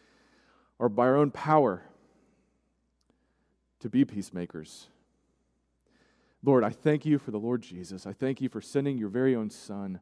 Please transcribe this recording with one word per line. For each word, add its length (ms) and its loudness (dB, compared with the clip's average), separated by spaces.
or 100 2
by 160 2
our 100 6
own 140 4
power 540 0
to 80 -8
be 140 4
peacemakers. 840 -8
Lord, 220 4
I 80 0
thank 340 0
you 140 4
for 120 -10
the 80 -4
Lord 220 -2
Jesus. 440 -14
I 60 -10
thank 300 -4
you 80 -2
for 100 -8
sending 380 -4
your 120 -4
very 240 2
own 160 -2
Son 520 -12